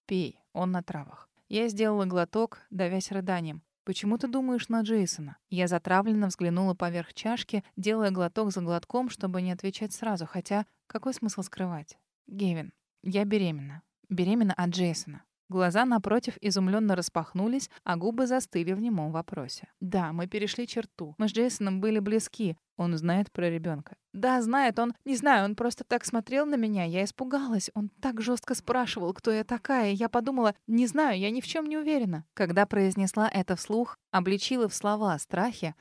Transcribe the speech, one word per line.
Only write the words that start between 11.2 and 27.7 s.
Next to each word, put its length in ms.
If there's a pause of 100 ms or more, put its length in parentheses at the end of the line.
скрывать? 560 (280)
"Гевин, 460 (300)
я 220
беременна. 580 (260)
Беременна 460
от 160
Джейсона". 520 (260)
Глаза 360
напротив 560
изумленно 560
распахнулись, 720 (140)
а 120
губы 300
застыли 460
в 80
немом 320
вопросе. 560 (120)
"Да, 320
мы 140
перешли 400
черту. 520
Мы 100
с 40
Джейсоном 480
были 180
близки. 580 (200)
Он 200
знает 340
про 200
ребенка?" 440 (200)
"Да, 280
знает. 360
Он, 160 (100)
не 120
знаю, 280
он 100
просто 300
так 200
смотрел 420
на 100
меня. 280
Я 200
испугалась. 720